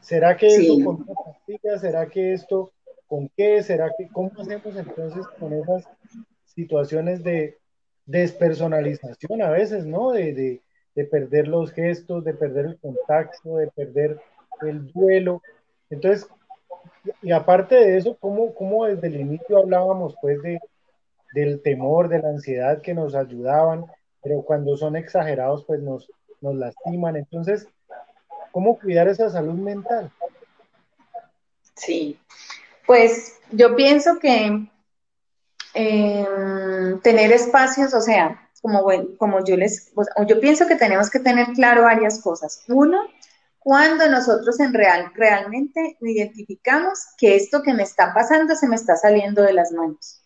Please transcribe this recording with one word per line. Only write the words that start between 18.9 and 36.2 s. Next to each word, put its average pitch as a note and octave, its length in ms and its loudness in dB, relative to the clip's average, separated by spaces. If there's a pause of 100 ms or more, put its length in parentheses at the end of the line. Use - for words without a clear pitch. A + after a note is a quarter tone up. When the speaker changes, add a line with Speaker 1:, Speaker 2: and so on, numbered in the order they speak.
Speaker 1:
el D3+ 120 -8
inicio E3 400 0
hablábamos, F#3 640 0
pues, C#3+ 200 -2
de, E3+ 180 -8 (760)
del C#3+ 280 -4
temor, D3 460 0
de E3 120 -2
la D3+ 100 -4
ansiedad C#3+ 520 -4
que F3 120 -10
nos D#3 200 -6
ayudaban, C#3 720 -2 (380)
pero C#3+ 180 -4
cuando C#3+ 360 -4
son D3+ 180 -6
exagerados, D3 720 -4
pues, D3 160 -6
nos, C3 280 -12 (300)
nos C#3 160 -8
lastiman? E3 640 -8
Entonces, E3 500 -8 (840)
¿cómo G#3 260 0
cuidar F3+ 300 2
esa G#3+ 200 0
salud E3+ 260 -6
mental? G3+ 540 -8 (1700)
Speaker 2:
Sí, - 420 -8 (680)
pues, A#3 500 4 (160)
yo A#3 240 6
pienso D4 420 4
que, G#3+ 500 0 (1080)
em, G3 1300 -2